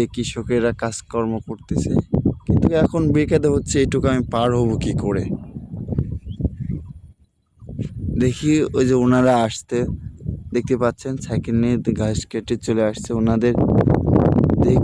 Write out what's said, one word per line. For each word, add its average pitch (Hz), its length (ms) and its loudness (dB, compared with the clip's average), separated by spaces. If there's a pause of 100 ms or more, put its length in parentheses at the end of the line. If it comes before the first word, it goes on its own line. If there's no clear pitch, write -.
(140)
কৃষকেরা 117 580 -2
কাজকর্ম 113 600 -4 (160)
করতেছে, - 440 -4 (540)
কিন্তু - 220 4 (140)
এখন 165 200 0 (120)
বেকায়দা 151 400 2
হচ্ছে, 143 280 -2
এইটুকু 131 260 0
আমি 127 140 2 (100)
পার 120 160 2 (100)
হব 120 120 2 (140)
কি 107 80 -2 (120)
করে? 98 200 0 (3000)
দেখি 127 300 0 (240)
ওই 131 120 2
যে 131 60 2
ওনারা 127 400 4 (120)
আসতে - 320 -4 (760)
দেখতে 120 220 0
পাচ্ছেন, 120 360 -2 (120)
সাইকেল 113 380 -2
নিয়ে 120 140 2 (240)
ঘাস 107 180 0 (120)
কেটে 113 260 -4
চলে 113 340 0
আসছে - 200 -8 (100)
ওনাদের। 113 340 2 (1080)
দেখি - 220 4